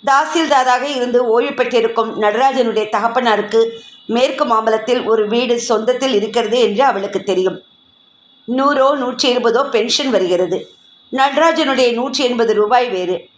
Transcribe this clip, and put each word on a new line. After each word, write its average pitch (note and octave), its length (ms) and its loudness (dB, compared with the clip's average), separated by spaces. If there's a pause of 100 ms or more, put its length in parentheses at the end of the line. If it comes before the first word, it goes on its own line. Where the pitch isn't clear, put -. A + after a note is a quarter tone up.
தாசில்தாராக C4+ 760 2
இருந்து B3 440 0
ஓய்வு A#3+ 280 2
பெற்றிருக்கும் A3+ 680 0
நடராஜனுடைய A3 640 0
தகப்பனாருக்கு A3+ 800 0 (380)
மேற்கு C4 380 0
மாம்பலத்தில் A3 600 0
ஒரு A3 220 0
வீடு A#3+ 420 0
சொந்தத்தில் B3 460 0
இருக்கிறது G#3+ 460 0
என்று G#3+ 240 2
அவளுக்கு G3 380 -2
தெரியும். F#3 380 -2 (880)
நூறோ C4+ 480 2
நூற்றி B3+ 320 -2
இருபதோ A#3+ 360 0
பென்ஷன் A#3+ 460 -2
வருகிறது. F3+ 680 -2 (360)
நடராஜனுடைய C4+ 800 2
நூற்றி A#3+ 320 -4
எண்பது A#3 300 0
ரூபாய் A3+ 340 2
வேறு. F#3 500 -4